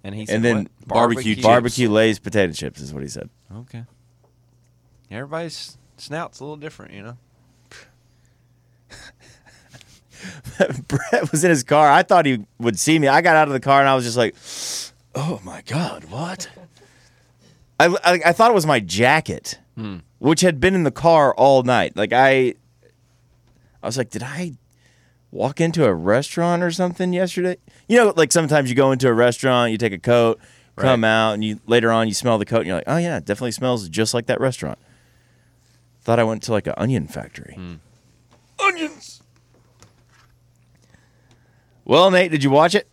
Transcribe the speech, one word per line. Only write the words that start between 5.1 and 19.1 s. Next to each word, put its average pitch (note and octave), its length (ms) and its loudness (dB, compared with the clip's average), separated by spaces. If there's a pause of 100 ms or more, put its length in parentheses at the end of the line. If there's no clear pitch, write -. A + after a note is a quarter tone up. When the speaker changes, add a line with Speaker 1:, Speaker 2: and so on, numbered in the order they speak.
Speaker 1:
Everybody's D3+ 680 -12 (180)
snout's - 440 -12
a C3+ 40 -14
little D3+ 140 -14
different, D3+ 340 -18
you G2+ 100 -18
know. A#2 140 -16 (3500)
Speaker 2:
<laughs> C#3 300 -4
Brett E3+ 420 -4
was D#3 140 -2
in F3+ 60 4
his C#3+ 120 2
car. D3 280 4
I E3 120 6
thought F3+ 240 2
he B2 180 -2 (140)
would A#2 200 -2
see D#3+ 200 2
me. D3 100 2
I C#3+ 120 4
got E3+ 160 4
out D#3 120 4
of C#3+ 60 -4
the C3 60 -2
car C#3 200 4
and C#3 80 4
I C3+ 60 4
was B2+ 100 -2
just A#2 120 -6
like, A#2 180 0 (800)
"Oh C#3+ 300 -6
my E2 220 -18
God, A2 380 -6
what?" E3 440 -12 (1300)
I, D#3 100 6
I, F3 380 0
I F3 60 4
thought A3+ 180 4
it A#3+ 40 2
was F3+ 120 2
my C#3 140 2
jacket, G#2+ 760 -2 (180)